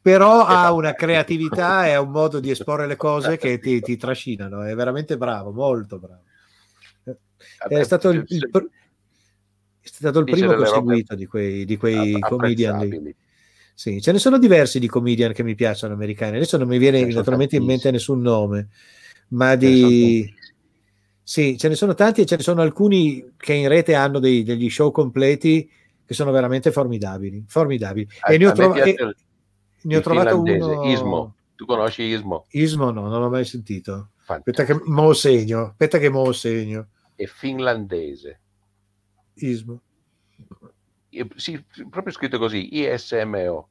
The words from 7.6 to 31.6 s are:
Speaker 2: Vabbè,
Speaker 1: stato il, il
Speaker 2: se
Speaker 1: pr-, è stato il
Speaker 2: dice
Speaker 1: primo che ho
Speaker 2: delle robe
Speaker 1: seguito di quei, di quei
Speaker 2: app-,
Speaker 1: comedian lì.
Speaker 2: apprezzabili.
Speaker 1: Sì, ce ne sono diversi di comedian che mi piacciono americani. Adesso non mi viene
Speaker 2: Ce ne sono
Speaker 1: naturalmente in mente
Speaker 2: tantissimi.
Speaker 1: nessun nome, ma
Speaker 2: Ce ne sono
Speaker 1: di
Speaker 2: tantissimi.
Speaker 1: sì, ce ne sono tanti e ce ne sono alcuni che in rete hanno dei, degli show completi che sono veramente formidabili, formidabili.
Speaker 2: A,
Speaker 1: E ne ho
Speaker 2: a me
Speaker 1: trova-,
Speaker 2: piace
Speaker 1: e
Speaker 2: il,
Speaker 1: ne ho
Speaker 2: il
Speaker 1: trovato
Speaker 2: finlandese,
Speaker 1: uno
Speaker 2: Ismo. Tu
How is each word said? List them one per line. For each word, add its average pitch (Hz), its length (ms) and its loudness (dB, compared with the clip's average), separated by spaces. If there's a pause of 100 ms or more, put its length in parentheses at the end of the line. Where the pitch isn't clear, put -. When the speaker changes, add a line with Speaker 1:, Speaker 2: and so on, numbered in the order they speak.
Speaker 2:
Vabbè, 147 160 2
Speaker 1:
stato 180 260 2
il, 165 180 0
il 175 120 -4
Speaker 2:
se 131 100 -6
Speaker 1:
pr-, - 180 -2 (1120)
è - 80 -20
stato 147 320 -2
il 156 60 2
Speaker 2:
dice 165 100 0
Speaker 1:
primo 185 160 2
che - 40 4
ho - 20 0
Speaker 2:
delle 107 160 2
robe 117 160 2
Speaker 1:
seguito 113 240 -2
di 95 120 -12
quei, 98 380 -4
di 107 120 -4
quei 107 380 0
Speaker 2:
app-, 101 160 -2
Speaker 1:
comedian 113 480 0
lì. 104 60 -2
Speaker 2:
apprezzabili. 78 320 -8 (580)
Speaker 1:
Sì, 101 260 -8
ce 160 120 0
ne 202 60 2
sono 262 200 4
diversi 170 400 6
di 123 80 -2
comedian 117 460 0
che 113 100 -6
mi 113 120 -4
piacciono 107 400 -4
americani. 107 420 -6
Adesso 165 220 -2
non 127 100 0
mi 123 100 2
viene 135 200 6
Speaker 2:
Ce 127 60 4
ne 120 60 -2
sono 117 100 -2
Speaker 1:
naturalmente 135 360 0
in 123 80 2
mente 123 260 0
Speaker 2:
tantissimi. 127 280 -2
Speaker 1:
nessun 120 140 2
nome, 104 360 0 (600)
ma 127 300 2
Speaker 2:
Ce 131 80 4
ne 131 100 8
sono 123 120 8
Speaker 1:
di 117 320 4
Speaker 2:
tantissimi. 104 160 -10 (840)
Speaker 1:
sì, 139 360 -2
ce 156 100 0
ne 156 60 2
sono 190 200 0
tanti 220 260 2
e 185 60 6
ce 175 100 0
ne 156 60 -4
sono 175 180 0
alcuni 156 760 2
che - 180 -2
in 143 140 2
rete 165 260 4
hanno 139 240 2
dei, 127 240 4
degli 117 260 -2
show 151 220 0
completi 147 800 0 (340)
che 120 100 -10
sono 139 160 -2
veramente 131 420 0
formidabili, 104 720 -6
formidabili. 110 640 -2 (120)
Speaker 2:
A, - 120 2
Speaker 1:
E 160 60 6
ne 185 80 6
ho - 20 8
Speaker 2:
a - 40 4
me 214 40 0
Speaker 1:
trova-, 185 180 4
Speaker 2:
piace 143 160 4
Speaker 1:
e - 20 2 (120)
Speaker 2:
il, 104 120 -8 (680)
Speaker 1:
ne 156 120 -4
ho 156 40 4
Speaker 2:
il 156 60 0
Speaker 1:
trovato 170 240 2 (140)
Speaker 2:
finlandese, 170 280 0
Speaker 1:
uno 147 200 -4
Speaker 2:
Ismo. 92 440 -2 (200)
Tu 117 120 -18